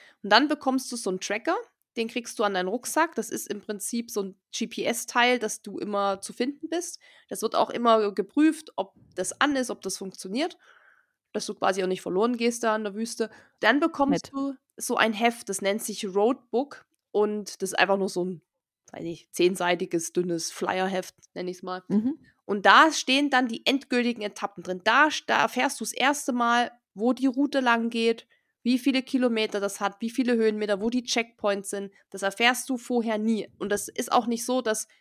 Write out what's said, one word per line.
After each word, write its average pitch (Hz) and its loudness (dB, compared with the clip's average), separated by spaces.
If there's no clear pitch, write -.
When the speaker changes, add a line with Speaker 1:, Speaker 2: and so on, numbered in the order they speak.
Speaker 1:
Und 202 -6
dann 254 8
bekommst 269 -2
du 247 -6
so 233 -4
einen 185 -2
Tracker, 226 -2
den 226 -2
kriegst - -8
du 233 0
an 202 0
deinen 180 -2
Rucksack. 302 0
Das 220 -4
ist - -6
im 208 -6
Prinzip 233 -6
so 208 -2
ein 196 -8
G - -4
P 226 -8
S-Teil, 240 0
dass 214 -6
du 196 -12
immer 202 -2
zu - -12
finden 285 -4
bist. 349 -6
Das 202 -8
wird - -4
auch - 2
immer 226 4
geprüft, 294 2
ob - -6
das - -6
an 285 2
ist, 254 -2
ob 208 -8
das - -8
funktioniert, 196 -6
dass - -6
du 208 -6
quasi 196 0
auch 185 0
nicht 185 -2
verloren 202 0
gehst 233 0
da 220 2
in 220 -4
der 202 -6
Wüste. 226 -4
Dann 240 6
bekommst 285 2
Speaker 2:
Nett. - -20
Speaker 1:
du 277 -4
so 233 -4
ein 220 4
Heft, 233 0
das 196 -6
nennt 202 0
sich 214 -8
Roadbook 226 -2
und 208 -2
das 190 -4
ist - -4
einfach 196 -2
nur 196 -4
so 180 -6
ein, 185 -10
weiß - -14
nicht, 165 -14
zehnseitiges, 180 0
dünnes 170 -2
Flyerheft, 185 -4
nenn 180 -8
ich's 180 -12
mal. 185 -10
Speaker 2:
Mhm. 220 0
Speaker 1:
Und 202 -4
da 262 8
stehen 277 2
dann 262 2
die 226 -8
endgültigen 240 0
Etappen 202 -8
drin. 185 -6
Da 262 6
st-, - -4
da - 4
erfährst 262 0
du 220 -6
das - -6
erste 277 0
Mal, 240 2
wo 233 2
die 262 0
Route 269 2
lang 233 2
geht, 226 0
wie 240 4
viele 254 2
Kilometer 226 0
das 196 -2
hat, 202 -2
wie 226 -2
viele 240 2
Höhenmeter, 214 2
wo 226 0
die 240 0
Checkpoints 214 -2
sind. 202 -8
Das 196 -8
erfährst 233 2
du 254 -2
vorher 233 0
nie. 214 0
Und 208 -4
das 208 -2
ist - -4
auch 240 4
nicht 233 -2
so, 254 0
dass, 220 -2